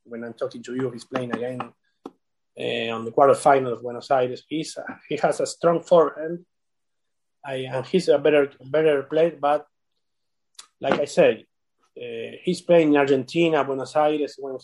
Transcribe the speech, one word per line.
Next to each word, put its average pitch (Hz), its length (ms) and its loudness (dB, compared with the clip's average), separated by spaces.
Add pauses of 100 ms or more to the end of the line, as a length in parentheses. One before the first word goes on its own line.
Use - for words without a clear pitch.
when 117 180 -14
I'm 117 120 -12
talking 123 280 -10
to 123 140 -12
you. 127 140 -4
He's 117 140 -16
playing 123 300 -8
again, 123 260 -8
uh, - 1300 -10
on 113 100 -8
the 120 60 -8
quarterfinal 135 640 4
of 113 100 -10
Buenos 120 280 -8
Aires. 127 380 -2
He's, 160 280 -8
uh, - 80 -14 (240)
he 151 80 -4
has 151 240 -2
a 135 60 -2
strong 170 340 0
forehand. 165 640 2 (1000)
I, 131 280 -8
and 131 140 -4
he's 175 220 0
a 147 100 6
better, 147 340 2 (120)
better 147 380 2
player. 156 380 0
But 147 260 0 (1120)
like 139 200 0
I 143 60 -2
said, 123 380 2 (540)
uh, 117 440 -12
he's 180 180 -4
playing 165 300 4
in 143 80 6
Argentina, 143 640 2
Buenos 135 320 -6
Aires. 151 420 0
When 135 260 -10